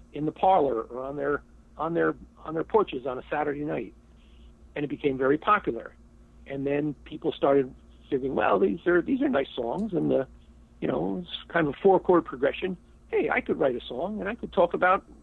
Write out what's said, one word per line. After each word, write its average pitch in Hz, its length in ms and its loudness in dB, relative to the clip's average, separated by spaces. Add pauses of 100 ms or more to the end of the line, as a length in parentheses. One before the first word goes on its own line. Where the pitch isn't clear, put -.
(140)
in 151 120 -6
the 156 60 -4
parlor 151 500 2
or 120 220 -8
on 139 120 -8
their, 143 260 -2 (360)
on 165 160 -4
their, 160 220 0 (300)
on - 80 -12
their 160 100 -4
porches 165 420 0
on 127 120 -6
a 131 120 -10
Saturday 147 360 -4
night. 147 280 -6 (840)
And 147 100 -6
it - 20 -4
became 143 300 -2
very 135 200 4
popular. 196 560 0 (520)
And 139 200 -6
then 143 380 -2
people - 300 -4
started 139 400 2 (360)
figuring, 135 260 -2
"Well, - 220 4
these 190 300 2
are, 175 140 4
these 247 200 0
are 302 60 2
nice 185 280 0
songs," 147 380 -4
and, 151 200 0
uh, 131 120 0 (560)
you - 60 -4
know, 185 340 -2
it's - 300 -14
kind 165 160 2
of 135 60 -2
a - 100 -18
four-chord 180 420 6
progression. 139 520 -2 (320)
"Hey, 381 200 0
I 247 120 0
could 226 180 -4
write 135 160 2
a 120 120 -8
song, 180 320 -6
and 185 100 -6
I 226 60 -6
could - 180 -12
talk 175 200 2
about, 185 300 2 (200)